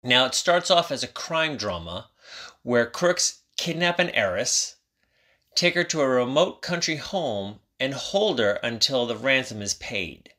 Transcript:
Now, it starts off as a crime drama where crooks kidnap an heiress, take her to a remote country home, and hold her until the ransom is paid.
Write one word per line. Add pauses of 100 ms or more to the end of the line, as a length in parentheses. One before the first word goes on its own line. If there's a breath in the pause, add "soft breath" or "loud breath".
Now,
it
starts
off
as
a
crime
drama (540 loud breath)
where
crooks (180)
kidnap
an
heiress, (800)
take
her
to
a
remote
country
home, (220)
and
hold
her (100)
until
the
ransom
is
paid.